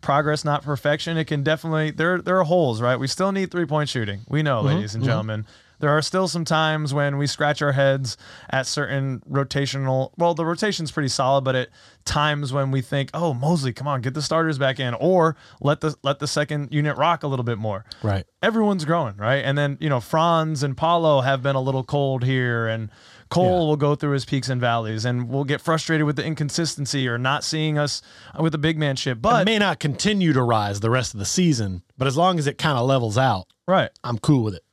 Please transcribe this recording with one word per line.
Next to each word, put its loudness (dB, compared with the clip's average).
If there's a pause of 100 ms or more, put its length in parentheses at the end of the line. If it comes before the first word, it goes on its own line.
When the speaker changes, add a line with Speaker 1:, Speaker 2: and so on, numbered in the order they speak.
Speaker 1:
Progress, 2
not 0
perfection. -2
It 0
can -2
definitely, 0
there, 0
there 0
are 4
holes, 2
right? 2
We -4
still 0
need -2
three-point -2
shooting. -4
We 0
know, 2
Speaker 2:
Mm-hmm, 2
Speaker 1:
ladies -4
and -4
Speaker 2:
mm-hmm. 2
Speaker 1:
gentlemen. -2 (340)
There 0
are 4
still 0
some -4
times 0
when 0
we 0
scratch 0
our 2
heads 2 (340)
at 0
certain -4 (100)
rotational, -2
well, 2
the -2
rotation's -2
pretty -2
solid, 2
but 0
at -2 (380)
times 0
when 0
we 0
think, -4
"Oh, -2
Mosley, 0
come -10
on, -2
get -4
the -4
starters 0
back 0
in," -2
or 4 (240)
let 0
the, -2
let 0
the -4
second -2
unit 0
rock 2
a -4
little -2
bit -2
more. -4 (180)
Speaker 2:
Right. 0 (180)
Speaker 1:
Everyone's 2
growing, 0
right? 0
And 0
then, 0
you -2
know, 2
Franz 0
and -4
Paolo 4
have 0
been 0
a 0
little -2
cold 0
here, 0
and -4 (380)
Cole 2 (200)
Speaker 2:
Yeah. 2
Speaker 1:
will 2
go 2
through -2
his 0
peaks -2
and -2
valleys, 0
and -2
we'll -2
get -2
frustrated 0
with 0
the -4
inconsistency -2
or 0
not 0
seeing -2
us -2 (380)
with 2
the -4
big 0
man 0
shit. -4
But 4
Speaker 2:
It 2
may 2
not 0
continue 0
to 4
rise 0
the 0
rest 0
of -10
the -4
season, 0 (140)
but 0
as 0
long 2
as 0
it -4
kinda 0
levels 2
out, 0 (200)
Speaker 1:
Right. 2 (160)
Speaker 2:
I'm -4
cool 4
with -4
it. -16 (120)